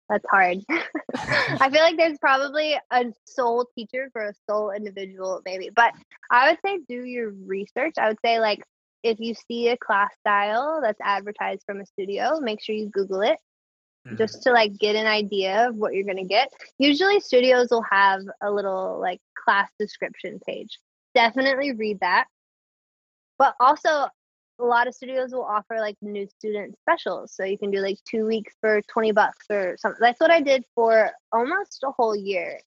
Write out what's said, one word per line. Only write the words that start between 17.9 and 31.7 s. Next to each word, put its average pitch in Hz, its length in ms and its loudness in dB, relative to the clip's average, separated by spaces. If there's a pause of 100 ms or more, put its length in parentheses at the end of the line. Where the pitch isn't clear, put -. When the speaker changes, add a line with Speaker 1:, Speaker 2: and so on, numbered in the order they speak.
Speaker 1:
have 196 300 4 (200)
a 208 120 -2
little, 190 480 -4
like, 185 180 -4 (160)
class 202 340 2 (120)
description 190 680 -8
page. - 320 -12 (380)
Definitely 262 560 2
read 214 300 -4
that. 190 260 0 (1080)
But 269 220 4
also, 294 280 4 (720)
a 240 60 -4
lot 240 220 2
of 240 80 -6
studios 254 380 -6
will 254 100 -4
offer, 208 360 -4
like, 214 220 -4
new 208 280 -8
student 208 500 -8
specials. 214 560 -2
So 190 100 -6
you 196 140 -4
can 202 140 -6
do, 196 80 -2
like, 196 180 -4 (100)
two 220 180 -2
weeks 220 340 -4
for 214 220 0
twenty 220 300 -2
bucks 202 380 0
or 185 280 -2
something. 185 220 -4
That's 240 200 4
what 320 100 6
I 339 100 6
did 269 240 2 (100)
for 226 360 4 (220)
almost 311 520 -2